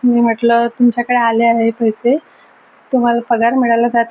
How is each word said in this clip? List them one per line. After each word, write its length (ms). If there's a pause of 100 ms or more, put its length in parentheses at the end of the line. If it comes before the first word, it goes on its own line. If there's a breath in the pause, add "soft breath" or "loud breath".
मी 180
म्हटलं, 460
"तुमच्याकडे 500
आले 280
आहे 260
पैसे, 460 (760 soft breath)
तुम्हाला 280 (100)
पगार 240
मिळाला, 340
त्यात 240